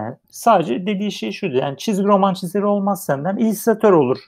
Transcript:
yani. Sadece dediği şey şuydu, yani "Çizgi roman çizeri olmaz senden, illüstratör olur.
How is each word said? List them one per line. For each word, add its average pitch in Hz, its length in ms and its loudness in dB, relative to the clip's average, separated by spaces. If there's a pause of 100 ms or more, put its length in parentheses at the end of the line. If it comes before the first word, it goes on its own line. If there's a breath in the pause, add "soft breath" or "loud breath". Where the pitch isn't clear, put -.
yani. 117 120 -10 (140)
Sadece 190 560 0
dediği 202 260 -2
şey 214 200 -8
şuydu, 175 240 -4
yani 139 220 -2
"Çizgi 202 260 -2
roman 196 300 4
çizeri 190 320 -4
olmaz 202 380 -2
senden, 151 320 -2
illüstratör 220 560 2
olur. 131 360 4